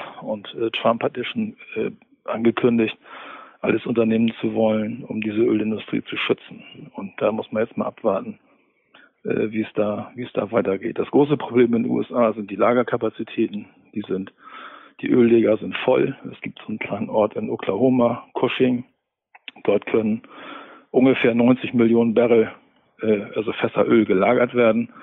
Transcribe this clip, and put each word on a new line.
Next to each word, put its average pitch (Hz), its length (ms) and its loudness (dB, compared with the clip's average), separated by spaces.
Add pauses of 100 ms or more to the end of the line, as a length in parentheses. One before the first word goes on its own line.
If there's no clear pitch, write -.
(220)
Und, 104 340 -10
äh, 113 160 -2
Trump 117 300 0
hat - 160 -4
ja 123 60 -6
schon, 110 320 -6 (200)
äh, - 160 -4 (340)
angekündigt, 117 720 0 (640)
alles 110 240 0
unternehmen 113 560 2
zu 110 120 -2
wollen, 110 500 0
um 110 180 -8
diese 107 200 -2
Ölindustrie 110 640 -2
zu - 140 -12
schützen. - 460 -6 (300)
Und - 240 -12
da 107 140 0
muss 110 200 -6
man 110 120 -2
jetzt - 140 -10
mal 107 80 -4
abwarten, 104 540 -4 (840)
äh, - 280 -2
wie 107 100 -4
es 107 140 -6
da, 107 400 -4
wie 123 80 -10
es 117 100 -14
da 107 180 -4
weitergeht. 101 460 -2
Das - 140 -4
große 143 260 2
Problem 120 380 2
in 113 80 0
den - 80 -2
U 120 100 0
S 113 100 -8
A 117 220 2
sind 107 160 -10
die 101 60 -10
Lagerkapazitäten. 110 1120 -2 (260)
Die 107 80 -6
sind, 95 320 -6 (680)
die - 80 -4
Ölleger 113 480 6
sind 95 200 -8
voll. 131 380 2 (160)
Es - 100 -20
gibt - 180 -12
so - 100 -16
einen 110 100 -8
kleinen 101 300 -6
Ort 107 260 0
in 110 160 -6
Oklahoma, 120 800 0
Cushing. 127 500 0 (800)
Dort 104 220 0
können 110 380 0 (640)
ungefähr 127 460 4
neunzig 123 380 4
Millionen 117 400 4
Barrel, 117 380 4 (500)
äh, 107 200 2 (140)
also 110 180 -4
Fässer - 340 0
Öl 113 180 6
gelagert 120 500 2
werden. 120 340 2 (140)